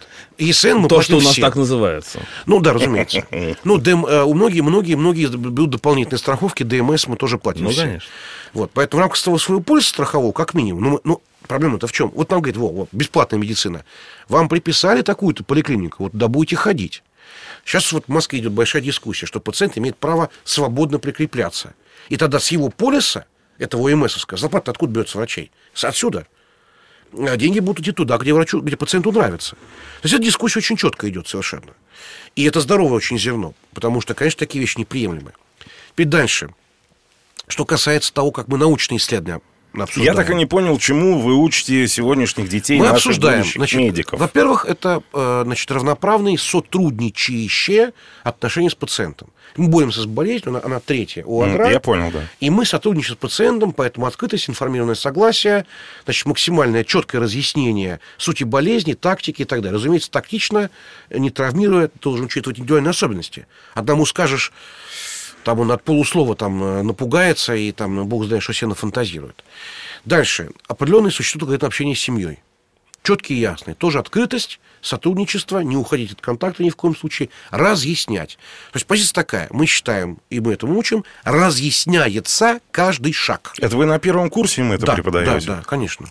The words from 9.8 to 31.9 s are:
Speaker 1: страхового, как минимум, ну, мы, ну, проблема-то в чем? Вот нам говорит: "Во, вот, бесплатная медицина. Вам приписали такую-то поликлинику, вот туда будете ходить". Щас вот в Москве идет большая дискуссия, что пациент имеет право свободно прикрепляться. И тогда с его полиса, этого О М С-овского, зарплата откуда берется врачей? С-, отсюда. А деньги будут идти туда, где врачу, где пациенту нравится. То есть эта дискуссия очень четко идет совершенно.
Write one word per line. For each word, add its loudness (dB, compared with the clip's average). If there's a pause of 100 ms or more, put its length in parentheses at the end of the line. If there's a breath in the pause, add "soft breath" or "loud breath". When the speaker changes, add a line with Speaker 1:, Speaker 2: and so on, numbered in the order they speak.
Speaker 1:
страхового, 0
как -4
минимум, 0
ну, 2
мы, 0
ну, 0 (260)
проблема-то -2
в -8
чем? 0
Вот -2
нам 2
говорит: -4
"Во, 0
вот, -6
бесплатная 0
медицина. -4 (420 loud breath)
Вам 2
приписали 2
такую-то -2
поликлинику, -2
вот -6
туда 2
будете 0
ходить". -2 (600 loud breath)
Щас 0
вот -4
в -10
Москве 0
идет -2
большая 0
дискуссия, -6
что -8
пациент -2
имеет -4
право 0 (140)
свободно 0
прикрепляться. -4 (360 soft breath)
И -2
тогда 2
с 0
его 0
полиса, 0 (320)
этого -2
О 4
М 4
С-овского, -4
зарплата -2
откуда -2
берется -4
врачей? -6 (240 soft breath)
С-, -4
отсюда. -2 (920 soft breath)
А 0
деньги 2
будут -2
идти -2
туда, 0
где 0
врачу, 2
где -4
пациенту 0
нравится. 0 (500 loud breath)
То -6
есть 2
эта 2
дискуссия 0
очень 0
четко -2
идет -8
совершенно. -8 (640 loud breath)